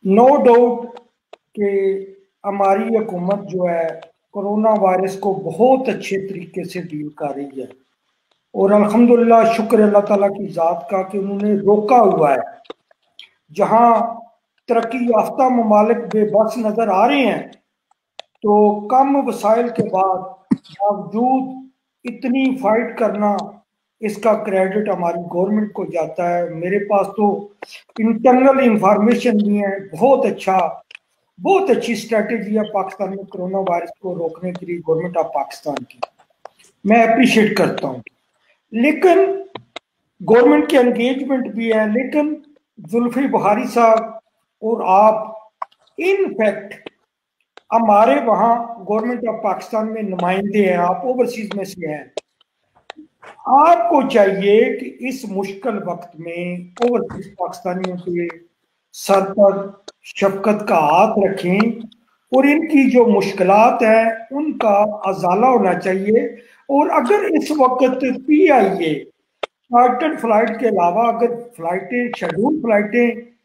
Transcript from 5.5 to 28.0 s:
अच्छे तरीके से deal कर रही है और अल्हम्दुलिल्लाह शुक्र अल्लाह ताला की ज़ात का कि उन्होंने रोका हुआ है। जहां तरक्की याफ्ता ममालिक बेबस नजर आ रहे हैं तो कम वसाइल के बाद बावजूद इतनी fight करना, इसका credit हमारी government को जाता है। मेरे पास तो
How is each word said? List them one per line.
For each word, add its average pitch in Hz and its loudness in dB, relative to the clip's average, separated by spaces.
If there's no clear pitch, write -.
अच्छे - -6
तरीके 180 -10
से 175 -10
deal 151 -10
कर 143 -6
रही 135 -12
है 127 -12
और 196 2
अल्हम्दुलिल्लाह 226 4
शुक्र 214 2
अल्लाह 208 4
ताला 202 0
की 202 -6
ज़ात 165 -4
का 190 -2
कि 196 -8
उन्होंने 202 -2
रोका 208 2
हुआ 170 4
है। 123 -2
जहां 214 4
तरक्की 240 -2
याफ्ता 233 0
ममालिक 220 2
बेबस 214 0
नजर 214 -2
आ 190 2
रहे 277 2
हैं 165 -4
तो - -6
कम 269 2
वसाइल 226 0
के - -4
बाद 185 -2
बावजूद 208 -4
इतनी 247 -4
fight 226 -2
करना, 208 -2
इसका 214 -2
credit 196 -2
हमारी 175 -4
government 208 -2
को 196 -8
जाता 170 -4
है। 175 -2
मेरे 180 -4
पास 202 0
तो 208 -2